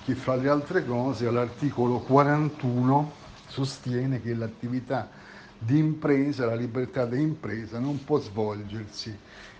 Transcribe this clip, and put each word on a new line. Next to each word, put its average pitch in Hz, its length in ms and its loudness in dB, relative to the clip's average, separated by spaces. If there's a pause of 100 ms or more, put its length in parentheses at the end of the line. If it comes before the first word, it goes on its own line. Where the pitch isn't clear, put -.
che 127 100 0
fra 131 200 0
le 131 140 2
altre 147 360 0
cose 120 420 0
all'articolo 123 720 0
quarantuno 143 1120 4 (360)
sostiene 127 760 -4
che 117 120 -4
l'attività 117 760 -4 (480)
di 120 200 2
impresa, 147 680 2
la 113 100 2
libertà 123 500 -2
di 123 160 0
impresa 113 580 -4
non 139 240 -4
può 151 160 2
svolgersi 104 960 -6 (440)